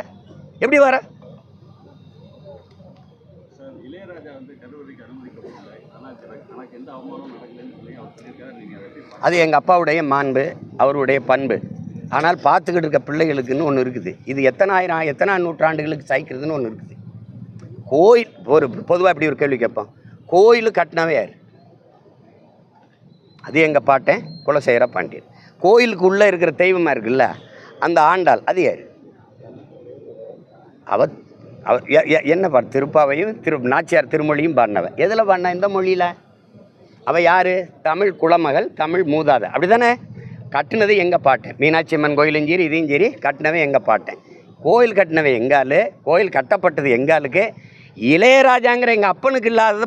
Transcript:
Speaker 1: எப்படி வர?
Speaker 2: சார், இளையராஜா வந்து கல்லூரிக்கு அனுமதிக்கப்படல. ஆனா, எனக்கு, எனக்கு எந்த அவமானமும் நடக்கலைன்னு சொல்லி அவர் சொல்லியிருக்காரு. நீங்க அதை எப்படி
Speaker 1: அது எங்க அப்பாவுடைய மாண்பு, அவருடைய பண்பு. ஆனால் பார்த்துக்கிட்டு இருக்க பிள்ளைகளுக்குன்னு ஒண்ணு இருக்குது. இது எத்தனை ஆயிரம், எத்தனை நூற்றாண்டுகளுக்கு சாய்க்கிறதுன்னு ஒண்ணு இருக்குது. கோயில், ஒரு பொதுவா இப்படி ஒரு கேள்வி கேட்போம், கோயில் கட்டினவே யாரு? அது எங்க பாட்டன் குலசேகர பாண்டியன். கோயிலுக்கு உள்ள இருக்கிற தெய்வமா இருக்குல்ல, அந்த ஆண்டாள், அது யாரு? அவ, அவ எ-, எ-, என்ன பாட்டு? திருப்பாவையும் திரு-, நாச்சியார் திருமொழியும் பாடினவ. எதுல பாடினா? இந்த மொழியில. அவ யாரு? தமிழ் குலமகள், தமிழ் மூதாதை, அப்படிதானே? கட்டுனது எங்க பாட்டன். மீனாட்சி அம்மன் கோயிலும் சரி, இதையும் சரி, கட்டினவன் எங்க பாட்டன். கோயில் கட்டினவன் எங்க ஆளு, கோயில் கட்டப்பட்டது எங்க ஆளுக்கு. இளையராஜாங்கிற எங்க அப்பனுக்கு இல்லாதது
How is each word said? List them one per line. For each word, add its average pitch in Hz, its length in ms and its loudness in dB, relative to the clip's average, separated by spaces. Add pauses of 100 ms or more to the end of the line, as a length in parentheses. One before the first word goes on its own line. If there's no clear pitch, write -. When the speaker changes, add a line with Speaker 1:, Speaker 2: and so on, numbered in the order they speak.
(640)
Speaker 1:
எப்படி 277 240 2
வர? 262 100 2 (2500)
Speaker 2:
சார், 135 160 -20 (140)
இளையராஜா 170 500 -20
வந்து 131 140 -20 (100)
கல்லூரிக்கு 135 460 -20
அனுமதிக்கப்படல. - 640 -20 (240)
ஆனா, 131 120 -20 (160)
எனக்கு, - 300 -20
எனக்கு 123 260 -20
எந்த 131 160 -20
அவமானமும் 131 400 -18
நடக்கலைன்னு 123 420 -20
சொல்லி 110 220 -20
அவர் 107 160 -20
சொல்லியிருக்காரு. 123 440 -20
நீங்க 98 180 -20
அதை - 100 -20
எப்படி - 380 -20
Speaker 1:
அது 170 180 2
எங்க 156 180 0
அப்பாவுடைய 170 400 2 (120)
மாண்பு, 139 320 -2 (380)
அவருடைய 139 360 0 (120)
பண்பு. 135 260 0 (580)
ஆனால் 160 300 0
பார்த்துக்கிட்டு 170 400 0
இருக்க 143 220 -2
பிள்ளைகளுக்குன்னு 143 600 -2
ஒண்ணு 135 140 0
இருக்குது. 120 280 -8 (200)
இது 139 180 -6
எத்தனை 190 300 0
ஆயிரம், 160 340 -2
எத்தனை 185 320 0
நூற்றாண்டுகளுக்கு 156 680 -4
சாய்க்கிறதுன்னு 139 460 -6
ஒண்ணு 120 140 -6
இருக்குது. - 260 -18 (960)
கோயில், 220 400 4 (220)
ஒரு 156 120 4 (220)
பொதுவா 180 240 2
இப்படி 151 180 -2
ஒரு 127 100 -6
கேள்வி 139 220 0
கேட்போம், 110 260 -4 (440)
கோயில் 220 440 4
கட்டினவே 165 400 -2
யாரு? 101 160 -4 (2250)
அது 123 200 -4
எங்க 147 220 0
பாட்டன் 139 340 0 (220)
குலசேகர 135 400 0 (100)
பாண்டியன். 85 320 -10 (380)
கோயிலுக்கு 214 460 2
உள்ள 202 200 4
இருக்கிற 175 220 0 (100)
தெய்வமா 180 320 2
இருக்குல்ல, 120 300 0 (640)
அந்த 170 120 -2 (140)
ஆண்டாள், 151 380 2
அது 180 180 -2
யாரு? 85 160 -6 (2000)
அவ, 123 160 0 (600)
அவ 113 60 2 (220)
எ-, 156 180 4
எ-, 156 100 0 (100)
என்ன 185 200 0
பாட்டு? - 220 0
திருப்பாவையும் 147 580 0 (100)
திரு-, 147 280 -4
நாச்சியார் 151 420 0
திருமொழியும் 151 460 -2
பாடினவ. 101 280 0 (180)
எதுல 220 240 0
பாடினா? 180 280 0
இந்த 196 160 0
மொழியில. 185 320 0 (1040)
அவ 160 100 2 (100)
யாரு? 180 260 2 (320)
தமிழ் 180 340 -2
குலமகள், 165 460 2 (140)
தமிழ் 170 220 -2 (100)
மூதாதை, 139 400 0
அப்படிதானே? 226 380 2 (640)
கட்டுனது 202 480 0
எங்க 175 140 2 (100)
பாட்டன். 127 340 0
மீனாட்சி 160 360 0
அம்மன் 147 200 -2
கோயிலும் 151 320 0
சரி, 175 220 0
இதையும் 160 240 -2
சரி, 170 120 2 (200)
கட்டினவன் 151 400 -2
எங்க 139 120 0 (120)
பாட்டன். 101 280 -2 (460)
கோயில் 220 340 2
கட்டினவன் 156 440 0
எங்க 135 180 0
ஆளு, 135 180 0 (300)
கோயில் 175 300 0
கட்டப்பட்டது 151 580 -2
எங்க 139 220 0
ஆளுக்கு. 147 260 -2 (640)
இளையராஜாங்கிற 247 840 4
எங்க 202 180 2
அப்பனுக்கு 254 380 -2
இல்லாதது 220 340 0